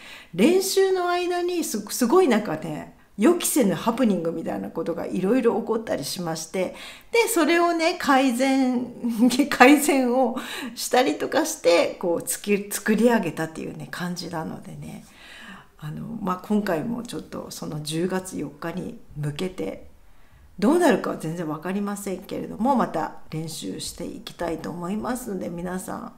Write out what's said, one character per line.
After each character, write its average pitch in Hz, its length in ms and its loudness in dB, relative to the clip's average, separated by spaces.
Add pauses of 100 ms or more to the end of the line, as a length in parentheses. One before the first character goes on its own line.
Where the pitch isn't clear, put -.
(340)
練 330 300 6
習 381 300 4
の 359 160 2
間 349 320 0
に 349 220 0
す-、 202 280 -4
す - 160 2
ご 339 140 6
い 370 60 6
な 226 100 6
ん 208 40 0
か 160 140 -4
ね、 160 400 -8 (220)
予 311 180 6
期 349 120 -2
せ 294 160 4
ぬ 185 120 2
ハ 220 180 0
プ 247 140 2
ニ 196 80 4
ン 165 80 -2
グ 165 80 -2
み 165 120 -4
た 180 120 -4
い 196 60 -6
な 196 80 -8
こ 165 140 -4
と 170 120 -4
が 170 100 -4
い 196 160 -4
ろ 202 160 4
い 254 60 2
ろ 220 180 4
起 - 60 -6
こ 226 80 0
っ 226 80 -4
た - 120 -2
り 143 80 -4
し 180 200 -6
ま 160 120 -4
し - 120 -8
て、 185 260 -2 (380)
で、 466 160 4
そ 330 180 2
れ 339 140 4
を 339 140 4
ね、 339 260 0
改 269 340 4
善、 254 540 2 (300)
<laughs> 254 300 6
改 285 320 8
善 262 320 2
を 247 260 2 (360)
し - 160 -8
た - 140 4
り 294 160 0
と - 100 -4
か 311 160 2
し - 160 -6
て、 - 380 4
こ 175 160 0
う、 175 80 -4
つ - 140 -4
き-、 202 340 0
作 - 240 0
り 226 160 6
上 226 80 4
げ 175 120 -2
た 160 120 -4
っ 156 80 -6
て - 100 -10
い - 60 -8
う 165 100 -10
ね、 147 140 -12
感 175 240 -6
じ 175 160 -10
な 165 120 -4
の - 200 -10
で - 80 -16
ね、 151 340 -14 (720)
あ 151 140 -10
の、 156 280 -8
ま 185 140 -2
あ、 180 140 -8
今 208 160 2
回 170 200 0
も - 200 -4
ち - 140 -10
ょ - 20 -8
っ - 20 -8
と - 300 -12
そ - 160 -10
の 156 160 -6
十 160 240 -2
月 185 320 -6
四 151 100 -6
日 - 220 -10
に - 280 -8 (180)
向 147 160 -4
け 185 160 -4
て、 - 420 -10 (680)
ど 226 120 6
う 349 60 4
な 330 120 6
る 190 80 4
か - 120 -4
は - 60 -6
全 160 180 -6
然 175 120 -6
わ 156 120 -4
か 180 120 -6
り 202 100 -2
ま 202 160 -4
せ 202 160 -8
ん 180 60 -6
け - 200 -8
れ - 80 -8
ど - 100 -10
も、 262 180 2
ま 196 120 4
た - 300 -6 (140)
練 160 180 -6
習 185 300 -8
し - 140 -8
て - 120 -10
い - 160 -10
き - 120 -14
た 170 180 -4
い 160 80 -4
と - 100 -8
思 175 220 -8
い 208 40 -2
ま 226 220 -4
す 214 160 -8
の 185 60 -4
で、 202 100 -6
皆 175 300 -6
さ - 160 -8
ん、 - 220 -12